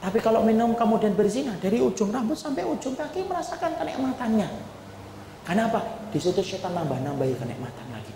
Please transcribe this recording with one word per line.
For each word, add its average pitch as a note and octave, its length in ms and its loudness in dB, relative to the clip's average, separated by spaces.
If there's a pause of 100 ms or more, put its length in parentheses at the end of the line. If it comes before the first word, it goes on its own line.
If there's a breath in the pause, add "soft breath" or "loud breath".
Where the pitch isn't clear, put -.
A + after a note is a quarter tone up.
Tapi G3+ 160 2
kalau A3+ 240 4
minum A3+ 320 6
kemudian G#3+ 400 4
berzina, G#3 400 2
dari G3 240 2
ujung G#3+ 320 2
rambut B3+ 240 0
sampai D4+ 280 -4
ujung C4+ 280 -2
kaki D4+ 320 -4
merasakan F4 520 -4
kenikmatannya. A#3 720 0 (960)
Karena G#3 240 2
apa? G#3+ 120 2 (280)
Di - 120 0
situ F3+ 200 2
setan F#3 320 -4
nambah-nambahi C#3 640 0
kenikmatan A#2 560 -8
lagi. G#2 220 -12